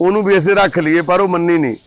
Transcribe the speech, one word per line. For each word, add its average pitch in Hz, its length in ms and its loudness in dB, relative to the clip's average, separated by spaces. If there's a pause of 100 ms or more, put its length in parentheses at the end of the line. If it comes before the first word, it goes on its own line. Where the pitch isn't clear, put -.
ਉਹਨੂੰ 196 240 0
ਵੀ 196 140 2
ਅਸੀਂ 170 120 0
ਰੱਖ 196 280 0
ਲਈਏ, 160 220 0
ਪਰ 180 200 0
ਉਹ 196 80 0
ਮੰਨੀ 170 300 0
ਨਹੀਂ। 131 180 -2 (100)